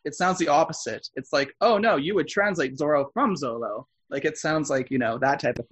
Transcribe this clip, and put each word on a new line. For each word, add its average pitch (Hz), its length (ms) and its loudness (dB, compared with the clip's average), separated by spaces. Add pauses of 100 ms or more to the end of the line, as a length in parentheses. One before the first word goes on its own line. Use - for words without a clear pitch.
it 147 100 -6
sounds 185 240 0
the 165 100 0
opposite. 151 680 0
It's - 160 -10
like, 139 300 0
"Oh 220 160 4
no, 202 200 4
you 156 180 0
would 160 120 2
translate 165 520 -2
Zoro 147 340 2
from 233 240 0
Zolo." 117 480 -6 (240)
Like, 143 160 -4
it 151 140 -2
sounds 156 320 0
like, 131 200 0
you 135 80 0
know, 117 200 0
that 139 220 0
type 131 180 -2
of - 140 -10